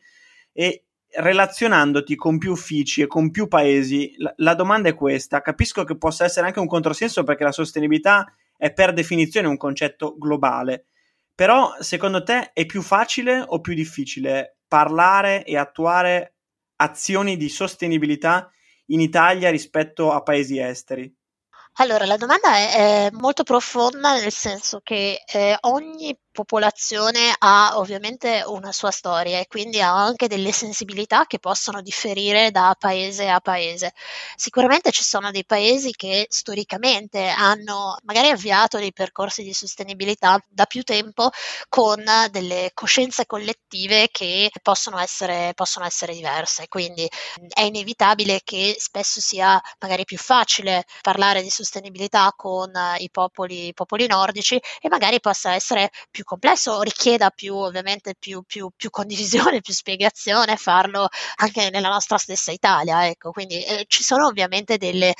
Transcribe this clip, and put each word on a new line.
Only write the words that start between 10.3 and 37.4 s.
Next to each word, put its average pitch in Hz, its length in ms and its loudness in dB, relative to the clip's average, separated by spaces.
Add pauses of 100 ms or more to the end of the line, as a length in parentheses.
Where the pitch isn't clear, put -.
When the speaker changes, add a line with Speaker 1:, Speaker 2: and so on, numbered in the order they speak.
Speaker 1:
però 220 440 4
secondo 185 440 -4
te 240 300 -2
è 160 120 -2
più 190 160 -6
facile 240 640 0
o 165 160 -4
più 170 120 -8
difficile 135 840 -4 (100)
parlare 180 760 4
e 143 140 -4
attuare 175 800 0 (420)
azioni 190 600 -2
di 151 120 -4
sostenibilità 165 1000 0 (360)
in 160 120 0
Italia 175 500 4
rispetto 156 640 0
a 143 100 0
paesi 139 380 0
esteri? 127 540 -8 (680)
Speaker 2:
Allora, 220 240 2
la 202 120 2
domanda 247 400 4
è, 208 480 4
è 208 80 0
molto 262 300 0
profonda, 254 760 0
nel 214 140 -4
senso 202 500 -8
che, 202 420 -4
eh, 202 360 2
ogni 302 520 -2 (260)
popolazione 220 960 0
ha 208 400 6
ovviamente 208 680 -4
una 196 260 -10
sua 196 200 -4
storia 175 480 -2
e 190 80 -6
quindi 214 340 -4
ha 180 120 4
anche 226 340 2
delle 196 260 -2
sensibilità 214 720 -2
che - 140 -6
possono 196 420 -4
differire 202 720 0
da 190 280 4
paese 196 480 -2
a 185 140 2
paese. 175 520 -4 (420)
Sicuramente 254 560 2
ci - 120 0
sono 202 280 -2
dei 196 140 -6
paesi 233 460 2
che 196 380 -4
storicamente 208 960 -4
hanno 202 760 -2